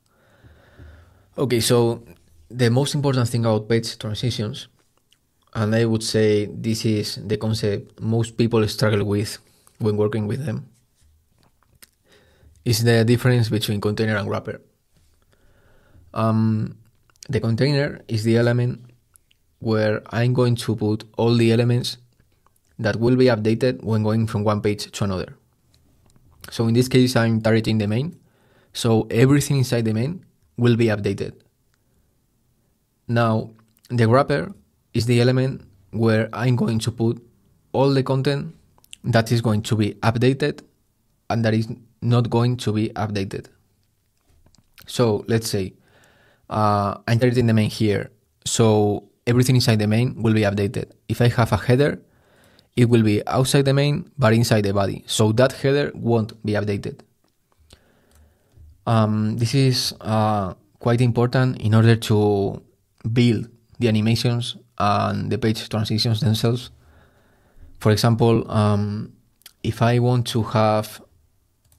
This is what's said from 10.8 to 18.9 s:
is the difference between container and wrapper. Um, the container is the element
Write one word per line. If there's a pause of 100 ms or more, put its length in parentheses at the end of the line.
is
the
difference
between
container
and
wrapper. (1500)
Um, (500)
the
container
is
the
element (720)